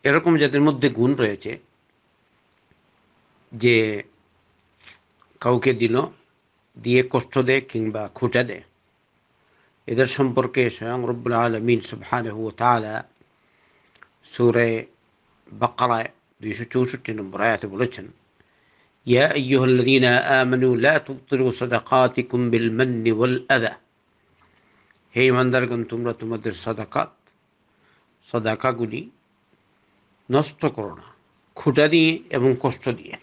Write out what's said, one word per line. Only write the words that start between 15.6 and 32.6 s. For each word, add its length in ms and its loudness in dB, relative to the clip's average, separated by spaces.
দুইশো 220 -8
চৌষট্টি 500 -4
নম্বর 280 -8
আয়াতে 260 0
বলেছেন, 400 -6
"ইয়া 220 4
আইয়ুহাল্লাযীনা 920 4
আমানু 580 2
লা 240 2
তুবতিলু 520 -2
সাদাকাতিকুম 960 0
বিল 220 2
মান্নি 400 0
ওয়াল 380 0
আযা।" 340 0
হে 100 2
ইমানদারগণ, 580 2
তোমরা 300 -6
তোমাদের 400 -8
সাদাকাত, 580 -6
সাদাকাগুলি 760 -4
নষ্ট 360 0
করো 300 -4
না, 120 -20
খুঁটা 300 2
দিয়ে 240 4
এবং 200 2
কষ্ট 300 -4